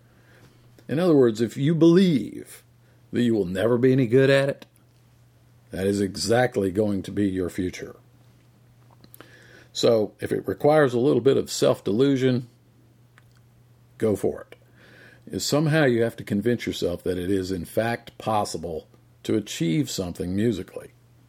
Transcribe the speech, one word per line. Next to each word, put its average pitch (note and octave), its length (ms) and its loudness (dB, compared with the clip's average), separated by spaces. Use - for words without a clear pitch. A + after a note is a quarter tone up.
In C3 100 -2
other E3 180 4
words, A#2 240 4
if A2+ 160 -2
you C#3 180 0
believe E3+ 880 2
that A#2+ 100 0
you A#2 120 2
will G2+ 100 0
never F#2+ 320 0
be B2+ 160 4
any C3 140 2
good C3+ 240 4
at C#3 180 2
it, - 180 -8
that F#2 160 -4
is G2+ 140 0
exactly G2 680 0
going G2+ 320 -2
to - 80 -12
be G2 180 -2
your F#2 220 -4
future. F2+ 460 -8
So A2+ 480 2
if - 120 -6
it - 140 -4
requires D3 480 2
a A#2+ 40 0
little C3 240 2
bit B2+ 160 4
of G2 120 -4
self-delusion, B2+ 960 0
go A2 200 0
for - 340 -4
it. - 80 -20
Is F#2 140 -6
somehow D3+ 380 0
you A#2+ 180 2
have A#2 140 -2
to - 80 -16
convince A2 420 -2
yourself F2 380 -6
that F2+ 120 -4
it F2+ 140 -6
is F#2+ 220 -2
in F2 120 -6
fact A2+ 540 -6
possible F2 680 -4
to A2 140 -2
achieve D#3 520 -2
something F2+ 460 -8
musically. G2+ 560 -4